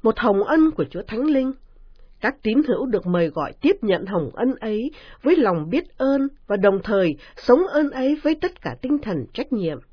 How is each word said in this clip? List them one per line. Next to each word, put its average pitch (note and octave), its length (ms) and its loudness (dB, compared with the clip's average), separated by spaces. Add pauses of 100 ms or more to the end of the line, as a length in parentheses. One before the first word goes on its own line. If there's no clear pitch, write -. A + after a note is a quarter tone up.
một A3 160 0
hồng G3+ 260 2
ân D#4 260 4
của E3 200 -4
Chúa F3+ 160 -10
Thánh A#3 180 -6
Linh. C4+ 280 0 (680)
Các - 220 -4
tín A3+ 260 2
hữu B3 180 0
được G#3 200 -2
mời F3 220 2
gọi D3+ 320 -6
tiếp F#4 220 2
nhận F#3 240 0
hồng E3+ 280 -4
ân B3+ 260 0
ấy A3 300 -4 (320)
với E4 140 4
lòng F3 340 0
biết C#4+ 280 -4
ơn C4+ 300 2 (180)
và G3+ 100 -2
đồng G3 280 4
thời F#3 320 2 (200)
sống D4+ 300 4
ơn D4 240 0
ấy C#4 320 -2
với D#4 120 0
tất F4+ 280 -8
cả A#2+ 200 -8
tinh C#4+ 160 -2
thần F#3 360 -6
trách C4+ 180 -6
nhiệm. E3 260 -4 (140)